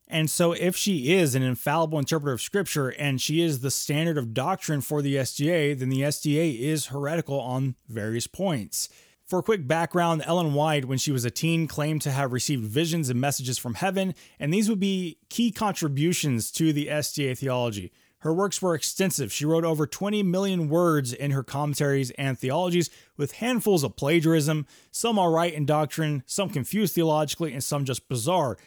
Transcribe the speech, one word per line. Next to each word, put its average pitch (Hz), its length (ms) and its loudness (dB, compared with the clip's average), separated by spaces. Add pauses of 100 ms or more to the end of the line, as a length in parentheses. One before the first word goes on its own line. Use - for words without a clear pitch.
And 156 220 0
so 170 240 2
if 175 220 0
she 160 380 2
is 156 220 4
an 131 80 2
infallible 151 560 0
interpreter 143 320 0
of 117 100 -4
Scripture 151 480 -2
and 139 320 -2
she 156 200 0
is 156 180 2
the 131 100 -2
standard 151 480 0
of 117 160 -4
doctrine 147 480 -2
for 151 200 -2
the 139 160 0
S 131 180 -2
D 143 140 0
A, 151 240 2
then 131 160 -2
the 135 140 2
S 147 180 0
D 147 180 2
A 165 100 2
is 143 380 -2
heretical 143 520 -4
on 127 360 -2 (120)
various 113 380 -4
points. 160 640 -4 (380)
For 185 160 0
quick 190 240 0
background, 165 580 2
Ellen 160 300 2
White, 147 300 2
when 131 120 -2
she 147 140 -2
was 123 140 0
a 117 40 0
teen, 165 380 0
claimed 151 340 -2
to 143 100 -2
have 135 200 0
received 127 320 -2
visions 151 460 0
and 123 120 0
messages 131 380 -2
from 120 160 -6
heaven, 190 400 -2 (240)
and 147 120 -2
these 208 160 2
would 214 120 0
be 185 400 -2 (100)
key 233 220 0
contributions 156 1040 0
to 160 200 2
the 147 160 -2
S 151 240 -2
D 143 140 -2
A 127 80 -2
theology. 120 560 -2 (300)
Her 160 120 0
works 190 280 -2
were 175 140 2
extensive. 143 560 -2
She 143 140 -4
wrote 165 180 2
over 156 220 0
twenty 208 380 -2
million 185 440 0
words 151 460 2
in 139 180 -4
her 135 120 0
commentaries 139 680 0
and 135 260 -4
theologies, 175 520 0 (260)
with 139 180 -4
handfuls 214 500 2
of 113 120 -2
plagiarism, 156 680 2 (260)
some 226 280 0
all 175 100 4
right 165 240 2
in 147 140 -2
doctrine, 151 580 0
some 196 240 -4
confused 180 460 0
theologically, 160 580 2
and 131 100 -6
some 143 220 -2
just 127 240 -4
bizarre. 135 580 0